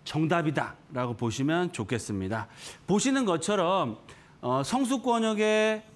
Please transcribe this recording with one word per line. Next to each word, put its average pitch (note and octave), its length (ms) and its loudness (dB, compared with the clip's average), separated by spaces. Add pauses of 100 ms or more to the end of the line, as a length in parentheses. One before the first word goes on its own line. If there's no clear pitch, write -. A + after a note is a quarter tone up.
정답이다라고 C#3+ 1120 -2
보시면 D3+ 560 0
좋겠습니다. G#2 760 -4 (380)
보시는 B3+ 400 2
것처럼, F3 720 0 (440)
어, B2+ 220 0
성수권역의 A3 1200 2 (120)